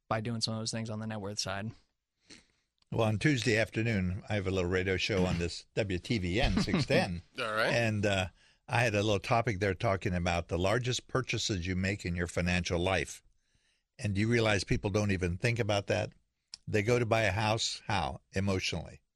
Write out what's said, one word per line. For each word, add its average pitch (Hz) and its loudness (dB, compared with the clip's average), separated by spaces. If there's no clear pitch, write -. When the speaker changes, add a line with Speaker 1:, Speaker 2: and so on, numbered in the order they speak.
Speaker 1:
by 113 0
doing 113 -4
some 113 -2
of 110 -4
those 113 -4
things 113 -4
on 107 -6
the 110 -6
net 110 -6
worth 104 -6
side. 98 -4
Speaker 2:
Well, 113 2
on 107 0
Tuesday 123 2
afternoon, 107 0
I 107 -2
have 98 -2
a 92 0
little 92 0
radio 92 2
show 92 2
on 87 0
this - -6
<laughs> - -20
W 98 0
T 117 -2
V 90 0
N 190 2
six 127 0
ten. 135 0
Speaker 3:
<laughs> - -12
All 110 -4
right. 113 2
Speaker 2:
And, 107 2
uh, 98 2
I 120 2
had 107 2
a 101 2
little 104 2
topic 117 0
there 98 2
talking 98 0
about 87 0
the 90 -2
largest 117 0
purchases 107 -2
you 92 -2
make 95 -2
in 87 -2
your 87 0
financial 90 0
life. 90 0
And 104 -2
do 98 2
you 110 2
realize 110 4
people 123 0
don't 104 2
even 87 0
think 117 0
about 101 0
that? 101 0
They 107 2
go 120 2
to 120 0
buy 113 2
a 98 2
house, 107 0
how? 87 -2
Emotionally. 95 -2